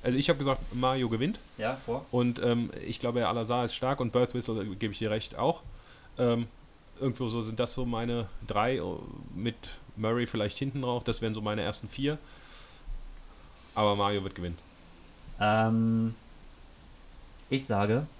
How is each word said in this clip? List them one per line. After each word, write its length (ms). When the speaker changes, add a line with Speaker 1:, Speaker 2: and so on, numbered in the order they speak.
Speaker 1:
Also 140
ich 120
hab 80
gesagt, 360
Mario 340
gewinnt. 320
Speaker 2:
Ja, 280
vor. 260
Speaker 1:
Und, 320
ähm, 280
ich 140
glaube, 280
Al-Azhar 380
ist 100
stark 260
und 100
Birth 220
Whistle, 300
äh, 120
gebe 160
ich 80
dir 120
recht, 260
auch. 240
Ähm, 300
irgendwo 300
so 120
sind 180
das 140
so 120
meine 400
drei, 380
oh, 180
mit 220
Murray 300
vielleicht 320
hinten 240
drauf. 240
Das 160
wären 120
so 80
meine 200
ersten 260
vier. 300
Aber 200
Mario 280
wird 120
gewinnen. 220
Speaker 2:
Ähm, 760
ich 160
sage 400